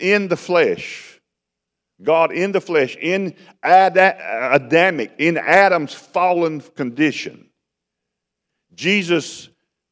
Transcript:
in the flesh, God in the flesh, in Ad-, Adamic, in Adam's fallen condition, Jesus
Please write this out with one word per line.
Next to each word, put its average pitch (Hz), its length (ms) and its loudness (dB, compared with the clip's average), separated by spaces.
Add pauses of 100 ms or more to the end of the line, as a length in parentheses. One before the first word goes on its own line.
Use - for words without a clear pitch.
in 196 280 0
the 170 100 -2
flesh, - 840 -2 (840)
God 160 300 0
in 190 200 -2
the 190 100 0
flesh, 147 360 -2
in 180 360 -4 (280)
Ad-, 185 360 4
Adamic, 131 1200 0
in 160 180 0
Adam's 170 560 2
fallen 175 720 -2
condition, - 880 -6 (1200)
Jesus 170 760 -2 (420)